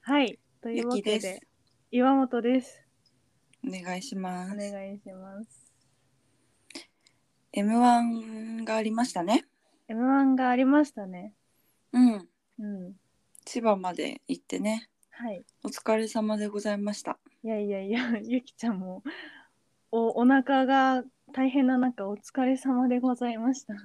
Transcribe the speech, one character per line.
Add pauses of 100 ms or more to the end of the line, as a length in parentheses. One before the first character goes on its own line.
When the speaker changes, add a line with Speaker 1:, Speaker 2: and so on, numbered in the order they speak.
Speaker 1:
は
い。 (220)
と
い
う
わ
け
で、
Speaker 2:
ゆ
き
で
す。 (440)
Speaker 1:
岩
本
で
す。 (840)
Speaker 2:
お
願
い
し
ま
す。
Speaker 1:
お
願
い
し
ま
す。 (1800)
Speaker 2:
エ
ム
ワ
ン
が
あ
り
ま
し
た
ね。 (440)
Speaker 1:
エ
ム
ワ
ン
が
あ
り
ま
し
た
ね。 (580)
Speaker 2:
う
ん。 (300)
Speaker 1:
う
ん。 (480)
Speaker 2:
千
葉
ま
で
行
っ
て
ね。 (220)
Speaker 1:
は
い。 (200)
Speaker 2:
お
疲
れ
様
で
ご
ざ
い
ま
し
た。 (240)
Speaker 1:
い
や
い
や
い
や、
<laughs>
ゆ
き
ち
ゃ
ん
も、 (880)
お、
お
腹
が (280)
大
変
な
中、
お
疲
れ
様
で
ご
ざ
い
ま
し
た。